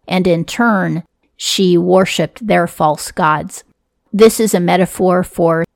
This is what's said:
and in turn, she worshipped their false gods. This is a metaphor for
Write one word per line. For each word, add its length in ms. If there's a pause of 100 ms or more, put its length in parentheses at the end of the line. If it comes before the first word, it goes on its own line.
and 180
in 200
turn, 560 (340)
she 400
worshipped 680
their 200
false 460
gods. 500 (500)
This 280
is 140
a 60
metaphor 640
for 420 (120)